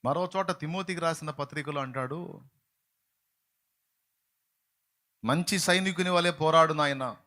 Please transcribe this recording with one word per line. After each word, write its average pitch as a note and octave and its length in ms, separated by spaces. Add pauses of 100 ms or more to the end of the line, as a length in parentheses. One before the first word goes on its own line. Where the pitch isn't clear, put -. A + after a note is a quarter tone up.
మరో D3+ 220
చోట F#3+ 240
తిమోతికి F3 500
రాసిన D#3+ 300
పత్రికలో D3 500
అంటాడు, C3 400 (3000)
"మంచి E3 360
సైనికుని F3+ 520
వలె F3 200
పోరాడు D#3+ 440
నాయనా." C#3 360 (160)